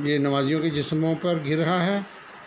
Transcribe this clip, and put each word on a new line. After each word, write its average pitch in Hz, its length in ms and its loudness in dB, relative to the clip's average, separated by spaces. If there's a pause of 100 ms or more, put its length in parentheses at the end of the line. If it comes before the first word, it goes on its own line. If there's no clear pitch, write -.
ये 147 140 2
नमाजियों 139 420 2
के 160 100 0
जिस्मों 156 460 0
पर 170 260 0
गिर 147 160 0
रहा 170 240 2
है। 196 220 0 (420)